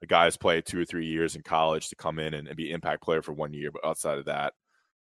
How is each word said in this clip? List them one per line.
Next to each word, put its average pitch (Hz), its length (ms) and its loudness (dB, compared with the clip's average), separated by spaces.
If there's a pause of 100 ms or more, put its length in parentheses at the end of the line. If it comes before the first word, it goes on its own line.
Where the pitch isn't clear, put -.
a 85 40 -14
guy 85 180 8
who's 85 120 4
played 85 300 2
two 87 140 -2
or 85 40 0
three 82 220 -4
years 80 300 0
in 76 60 -14
college 80 480 0
to - 60 -16
come 78 220 -4
in 78 160 -4
and, 73 140 -8
and 76 80 -12
be 80 140 -6
an 82 40 -6
impact 78 300 -4
player 80 180 2
for 78 100 -8
one 76 220 -6
year. 73 160 -8
But 76 160 -6
outside 78 320 -2
of 69 60 -8
that, 71 300 -2 (500)